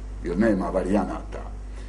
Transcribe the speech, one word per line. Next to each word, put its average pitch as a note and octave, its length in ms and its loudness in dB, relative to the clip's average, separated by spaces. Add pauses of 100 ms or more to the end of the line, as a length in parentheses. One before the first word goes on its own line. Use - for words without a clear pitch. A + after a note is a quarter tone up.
(240)
jer E2+ 160 0
nema G2 300 4
varijanata. - 800 0 (380)